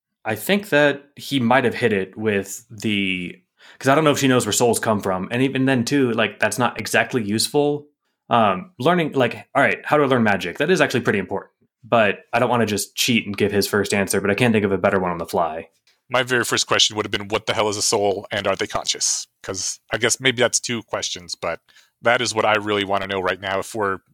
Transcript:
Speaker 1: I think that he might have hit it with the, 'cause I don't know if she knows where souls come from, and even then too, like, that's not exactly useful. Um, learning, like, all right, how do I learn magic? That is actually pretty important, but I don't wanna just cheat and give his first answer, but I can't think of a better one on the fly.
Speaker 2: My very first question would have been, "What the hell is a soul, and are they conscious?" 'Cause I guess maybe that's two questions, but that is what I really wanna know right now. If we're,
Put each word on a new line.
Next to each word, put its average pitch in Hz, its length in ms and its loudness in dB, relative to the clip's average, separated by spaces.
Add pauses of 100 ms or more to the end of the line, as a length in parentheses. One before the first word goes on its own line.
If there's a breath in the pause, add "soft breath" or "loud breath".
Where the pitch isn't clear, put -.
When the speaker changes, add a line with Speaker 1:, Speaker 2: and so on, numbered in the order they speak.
(240)
Speaker 1:
I 110 120 -4
think 202 340 -2
that 147 460 2
he - 240 -4
might 123 240 4
have 110 100 0
hit 117 180 0
it 95 240 -4
with 107 540 -2
the, 98 640 -4 (420 loud breath)
'cause 131 100 0
I 135 80 6
don't 156 80 2
know 147 80 6
if 123 80 0
she 135 80 2
knows 127 180 4
where 101 60 -2
souls 117 260 2
come 107 220 0
from, 95 320 -4
and 123 100 0
even 131 240 0
then 127 180 2
too, 131 280 0
like, 110 280 -2
that's 107 180 0
not 123 220 0
exactly 117 420 0
useful. 147 680 -2 (420)
Um, 104 480 2
learning, 156 360 2
like, 120 420 0
all 139 60 4
right, 101 220 2
how 151 120 2
do 147 80 4
I - 20 2
learn 127 160 4
magic? 90 360 0
That 156 120 0
is 175 100 2
actually 127 200 2
pretty 120 180 0
important, 95 340 -6 (300)
but 107 380 2 (120)
I 117 60 2
don't 120 120 2
wanna 117 160 2
just 101 280 -4
cheat - 320 0
and 101 100 -8
give 101 140 0
his 101 160 2
first 101 260 0
answer, 98 280 0
but 98 100 0
I 101 60 2
can't 123 160 2
think 107 120 2
of 98 80 0
a 95 60 -2
better 98 220 2
one 90 100 -2
on 85 80 -6
the 82 80 -8
fly. 82 420 -4 (440)
Speaker 2:
My 127 120 2
very 123 200 2
first - 220 -2
question 107 300 0
would 104 100 -2
have 101 60 -6
been, 101 160 -6
"What 104 180 -2
the 107 80 -2
hell 107 140 2
is 104 80 -2
a 101 60 -4
soul, 101 500 0
and 101 160 -4
are 95 80 0
they 107 100 -4
conscious?" - 600 -4 (160)
'Cause - 360 -8 (140)
I 113 60 -4
guess 113 220 0
maybe 127 220 0
that's 113 180 2
two 117 220 -6
questions, 90 540 -8
but 85 240 -6 (420 soft breath)
that 120 180 2
is 107 140 -2
what 107 100 0
I 107 120 4
really 104 280 0
wanna 98 220 -2
know 98 140 -4
right 92 200 -2
now. 98 200 -4
If - 160 -10
we're, 98 220 -2 (160)